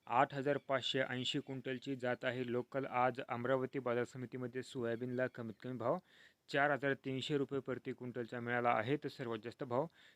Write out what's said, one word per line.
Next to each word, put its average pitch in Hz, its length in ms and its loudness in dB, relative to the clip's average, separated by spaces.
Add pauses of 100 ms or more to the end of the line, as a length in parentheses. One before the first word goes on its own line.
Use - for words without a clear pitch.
आठ 131 260 6
हजार 139 240 0 (100)
पाचशे 135 340 0
ऐंशी 127 380 -2
क्विंटलची 135 560 -6
जात 123 300 -2
आहे 123 260 -2
लोकल. 123 340 -2
आज 123 420 4
अमरावती 127 520 0
बाजार 123 260 2
समितीमध्ये 127 580 -6
सोयाबीनला 123 720 -2
कमीत 113 260 -8
कमी 127 160 -8
भाव 123 200 2 (520)
चार 143 220 4
हजार 139 220 2 (120)
तीनशे 135 320 -2
रुपये 139 220 0
प्रति 127 340 -4
क्विंटलचा 123 460 -6
मिळाला 120 300 4
आहे, 120 280 4
तर 147 120 -6
सर्वात 117 340 -4
जास्त 117 200 -8
भाव 131 240 2 (280)